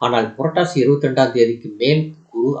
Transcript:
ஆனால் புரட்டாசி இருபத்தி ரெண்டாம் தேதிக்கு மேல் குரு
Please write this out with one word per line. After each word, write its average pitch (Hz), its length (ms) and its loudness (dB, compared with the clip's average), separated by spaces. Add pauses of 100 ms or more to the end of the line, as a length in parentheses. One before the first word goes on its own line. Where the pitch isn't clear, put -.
ஆனால் 120 300 0
புரட்டாசி 160 480 -2
இருபத்தி 139 300 2
ரெண்டாம் 127 240 0
தேதிக்கு 117 460 0
மேல் 151 260 2 (220)
குரு 120 340 -2